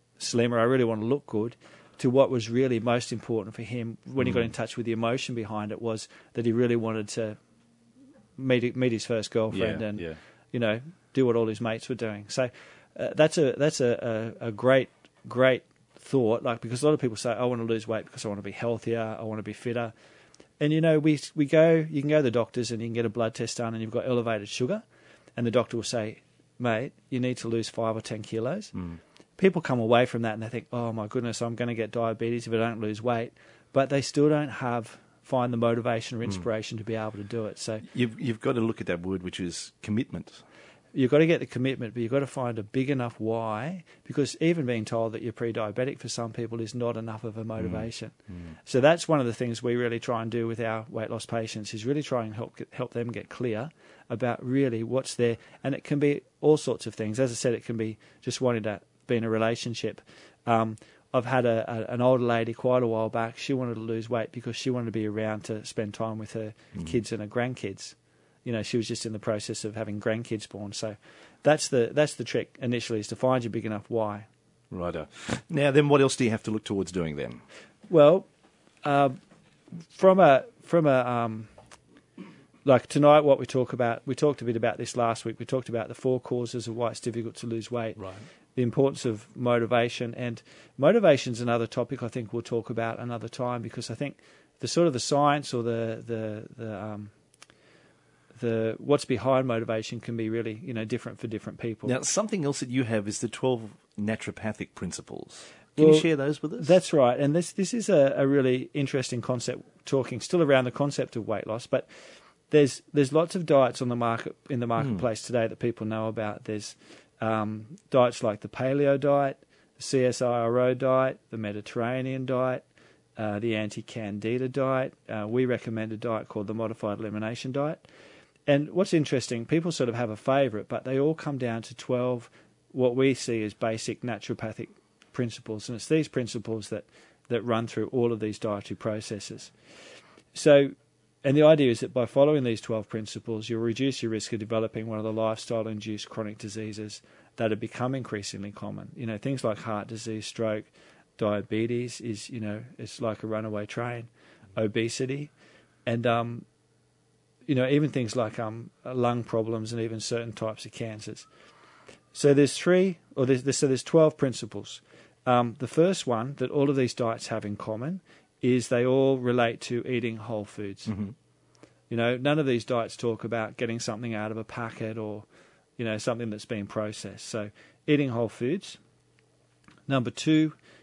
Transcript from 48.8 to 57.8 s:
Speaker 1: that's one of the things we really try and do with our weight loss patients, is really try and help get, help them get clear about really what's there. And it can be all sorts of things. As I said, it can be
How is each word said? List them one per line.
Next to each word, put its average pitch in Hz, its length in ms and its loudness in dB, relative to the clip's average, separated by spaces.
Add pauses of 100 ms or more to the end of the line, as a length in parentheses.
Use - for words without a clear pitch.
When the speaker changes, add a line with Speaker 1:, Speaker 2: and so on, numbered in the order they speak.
Speaker 1:
that's 165 260 6
one 156 120 4
of 123 80 0
the 113 80 -2
things 117 260 -4
we 120 140 0
really 117 240 0
try 113 240 -4
and 113 80 -6
do 117 160 -2
with 113 120 -4
our 110 300 -4
weight 113 220 -6
loss 113 160 -8
patients, 113 480 -6
is 107 100 -8
really 143 160 0
try 120 240 -2
and 107 80 -8
help 110 220 -10
get, - 160 -14
help - 220 -8
them 120 180 -4
get - 180 -10
clear 120 400 -4 (400)
about 120 340 -2
really 127 380 2
what's 123 320 -2
there. 117 240 2 (260)
And 135 120 -2
it - 80 -8
can 147 160 0
be 143 220 2 (200)
all 151 160 8
sorts 117 300 -4
of 110 80 -8
things. 110 240 -2
As 131 100 4
I 117 60 -6
said, 120 180 2
it 107 100 -4
can 117 140 -4
be 110 220 -4 (220)